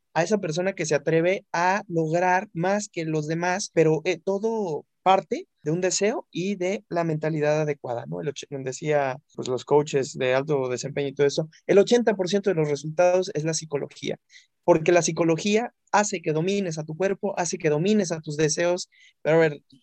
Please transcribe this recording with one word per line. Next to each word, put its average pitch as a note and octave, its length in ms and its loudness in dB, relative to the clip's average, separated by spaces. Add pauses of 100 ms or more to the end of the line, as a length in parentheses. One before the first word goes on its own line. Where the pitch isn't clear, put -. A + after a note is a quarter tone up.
(140)
a D#3+ 100 2
esa G#3 140 0
persona F3+ 360 -2
que E3+ 120 -4
se D#3 100 0
atreve E3 560 0
a F#3 360 0
lograr F3 640 0
más G3 360 -2
que E3+ 160 -8
los D#3 240 -2
demás, F3 440 -2
pero, D#3+ 320 4
eh, E3+ 180 -2
todo G3 600 -4 (180)
parte F#3+ 460 2 (140)
de D3 80 -4
un E3+ 100 0
deseo G3 500 -2
y F#3 260 -4
de F#3 340 -4
la E3+ 140 -2
mentalidad D#3 580 0
adecuada, C3+ 440 -4
¿no? E3+ 140 -8
El D#3+ 80 -6
och-, C3+ 360 -10
decía, C3+ 520 -2 (180)
pues, B2+ 140 -8
los B2+ 160 -4
coaches D3 540 2
de B2+ 160 2
alto C3+ 340 0
desempeño C#3 400 -6
y C3+ 60 -10
todo C#3+ 120 2
eso, D#3+ 220 -2 (180)
el F#3 120 6
ochenta A3+ 380 4
por F3+ 120 -4
ciento G3+ 220 0
de F3 60 0
los D#3 120 2
resultados F3 680 2
es D3+ 100 -4
la D#3+ 100 -2
psicología, - 640 -6 (460)
porque E3+ 280 4
la E3+ 100 6
psicología E3+ 680 0 (200)
hace G3+ 280 0
que E3 120 -2
domines F3 460 -2
a D3+ 60 -8
tu D#3 120 -10
cuerpo, G3 420 -2
hace F3+ 180 -2
que E3 140 0
domines F3+ 420 2
a D#3+ 80 -4
tus D3+ 160 -8
deseos. E3+ 540 0 (320)
Pero D3+ 140 4
a E3 40 6
ver, D3+ 220 2 (200)